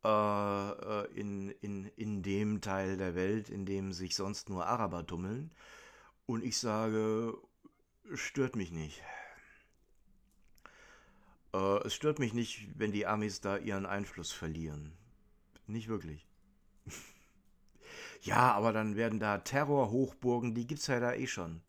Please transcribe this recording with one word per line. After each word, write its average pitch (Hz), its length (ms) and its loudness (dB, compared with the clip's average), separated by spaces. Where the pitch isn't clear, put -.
äh, 110 60 4
äh, 104 960 2
in, 101 340 -4
in, 101 240 -6
in 104 280 -4
dem 101 380 2
Teil 95 360 0
der 90 180 0
Welt, 101 340 2
in 98 160 -4
dem 95 280 -2
sich 90 220 -4
sonst 98 340 -4
nur 90 180 -2
Araber 98 380 0
tummeln. 104 460 -4
Und 113 160 0
ich 131 160 0
sage, 110 760 2
stört - 420 0
mich 92 160 -2
nicht. 80 300 -6
Äh, 98 340 4
es 107 80 -2
stört 147 240 0
mich 117 140 2
nicht, 113 440 -2
wenn 107 140 2
die 101 160 2
Amis 104 340 2
da 98 160 0
ihren 98 280 -2
Einfluss 95 460 -4
verlieren. 78 600 -6
Nicht 110 200 -6
wirklich. 85 400 -6
<laughs> - 100 -12
Ja, 123 320 6
aber 107 200 4
dann 107 240 2
werden 110 220 2
da 104 180 2
Terrorhochburgen, 123 1160 2
die 120 140 -2
gibt's 147 200 -4
ja 127 120 2
da 120 140 2
eh 131 140 -2
schon. 82 420 -6